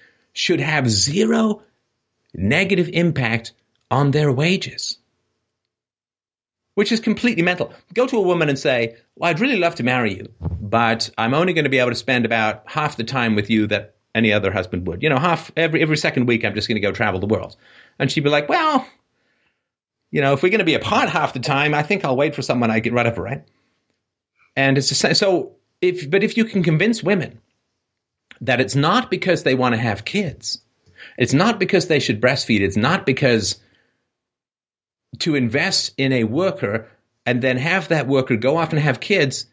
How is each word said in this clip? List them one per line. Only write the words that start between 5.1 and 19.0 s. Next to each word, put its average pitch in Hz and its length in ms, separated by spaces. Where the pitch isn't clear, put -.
which 208 160
is 220 100
completely 214 420
mental. 180 300
Go 254 140
to 254 100
a 208 40
woman 175 260
and 139 100
say, 120 380
"Well, 170 140
I'd 165 120
really 247 180
love 170 160
to 123 80
marry 120 320
you, - 140
but 113 800
I'm 113 160
only 175 200
gonna 151 160
be 131 100
able 123 120
to 120 40
spend 123 300
about 110 420
half 151 280
the 117 80
time 117 320
with 104 140
you 107 180
that - 280
any 110 180
other 98 180
husband 92 360
would. 85 160
You 156 60
know, 156 80
half, 165 380
every, 160 280
every 156 140
second 139 280
week, 117 180
I'm 95 120
just 104 120
gonna 110 120
go 98 120
travel 95 280
the 98 80
world." - 280
And 143 120
she'd 151 120
be 147 80
like, 147 180
"Well, 311 380